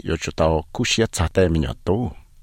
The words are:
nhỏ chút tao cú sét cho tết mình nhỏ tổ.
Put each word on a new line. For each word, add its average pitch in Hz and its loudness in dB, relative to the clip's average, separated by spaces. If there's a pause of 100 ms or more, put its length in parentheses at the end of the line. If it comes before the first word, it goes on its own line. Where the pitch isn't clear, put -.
nhỏ 80 -2
chút - -8
tao 80 2
cú - -2
sét - 0
cho 82 0
tết 92 4
mình 80 2
nhỏ 62 -2 (120)
tổ. 110 -2 (300)